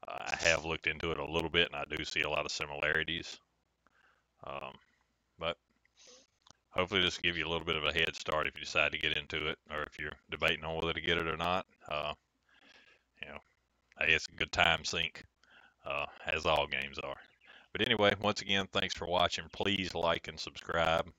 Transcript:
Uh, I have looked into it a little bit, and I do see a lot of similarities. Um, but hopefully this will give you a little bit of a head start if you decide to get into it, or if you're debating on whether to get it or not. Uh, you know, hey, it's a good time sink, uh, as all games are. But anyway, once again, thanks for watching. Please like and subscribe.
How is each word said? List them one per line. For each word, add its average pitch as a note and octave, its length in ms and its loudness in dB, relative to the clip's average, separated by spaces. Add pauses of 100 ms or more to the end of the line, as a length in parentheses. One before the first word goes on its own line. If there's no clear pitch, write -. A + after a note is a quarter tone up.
Uh, - 100 -8 (140)
I - 40 0 (120)
have D#2+ 180 4
looked D#2+ 220 -2
into D#2 240 -2
it D2 80 -2
a C#2+ 60 -4
little D#2+ 240 0
bit, E2+ 220 4
and D2 40 -10
I C#2+ 100 -4 (100)
do D#2 100 -4
see D#2+ 160 -2
a D2 80 0
lot D2+ 160 0
of D2 60 -6
similarities. D#2 880 -2 (1040)
Um, C2+ 280 -10 (680)
but E2 180 -4 (1120)
hopefully F#2 300 2
this F2+ 160 2
will - 60 -8
give F2 140 0
you D#2 100 -2
a - 40 -4
little E2 140 -2
bit E2 100 0
of D2+ 100 -2
a D2+ 80 2
head D#2+ 220 2
start D2+ 320 -2
if - 80 -6
you D2+ 80 -12
decide D2 300 2
to D#2 40 -6
get D#2 200 0
into D2+ 300 -4
it, D#2 100 -4 (120)
or D2+ 140 -4
if - 160 -10
you're D2 180 -8 (120)
debating D#2+ 360 0
on D#2+ 100 -2
whether E2 180 0
to D#2+ 80 -4
get E2+ 160 2
it E2 100 2
or D#2+ 100 -2
not. F2 280 0 (220)
Uh, D2+ 260 -2 (1080)
you - 80 -12
know, D2 100 -12 (600)
hey, D#2 140 6
it's D#2 140 2
a - 100 -12
good E2 140 -4
time E2 340 4
sink, E2 380 -4 (600)
uh, C#2+ 200 -4 (220)
as D#2 180 -2
all D2 220 4
games C#2 320 -6
are. C#2 180 -8 (560)
But - 100 -2
anyway, G#2 380 6
once G2+ 200 0
again, G2 320 0
thanks F#2+ 220 0
for - 120 -6
watching. F2 460 2
Please F#2+ 420 0
like E2+ 320 2
and D#2+ 120 -12
subscribe. E2 800 0